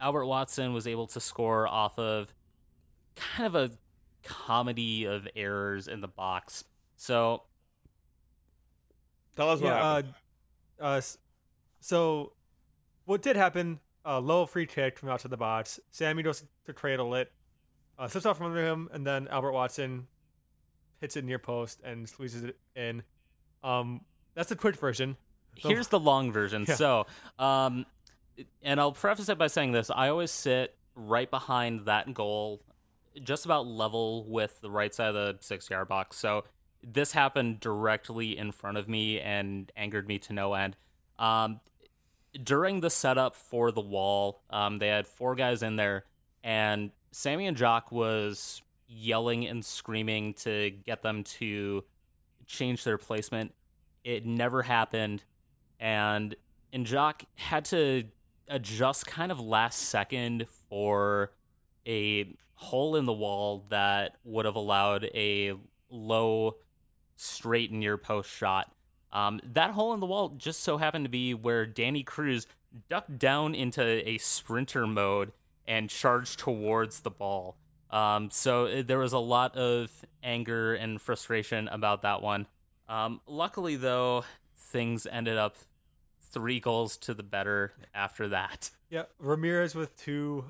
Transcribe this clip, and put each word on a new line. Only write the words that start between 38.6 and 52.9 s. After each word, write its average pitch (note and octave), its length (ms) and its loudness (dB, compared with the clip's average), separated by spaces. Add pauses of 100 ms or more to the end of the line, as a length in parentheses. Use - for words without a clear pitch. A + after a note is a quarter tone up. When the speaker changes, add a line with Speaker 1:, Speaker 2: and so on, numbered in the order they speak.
Speaker 1:
of G#2 100 -6
me G#2+ 320 0
and G2 560 -4
angered G#2 320 -6
me G#2 120 -2
to - 120 -12
no G2+ 220 -2
end. G2 240 -2 (400)
Um, A2+ 420 2 (800)
during F3 380 2
the E3 100 2
setup C3 460 4
for A#2 360 2
the G#2+ 100 -2
wall, G2+ 680 0
um, G#2 300 0
they G#2 80 2
had G#2 180 2
four B2+ 300 -2
guys B2 280 2
in A2 120 -2
there, G2+ 300 0 (380)
and G#2+ 480 0 (200)
Sammy D#3+ 360 -2
and D#3+ 100 -2
Jock A#2 340 4
was A2 680 -2 (260)
yelling A#2 580 0
and A#2 200 -8
screaming A2 720 -4
to G#2 360 -2 (140)
get A#2 160 -6
them G#2+ 220 -2
to G2+ 600 -4 (640)
change B2 400 -4
their A2 120 2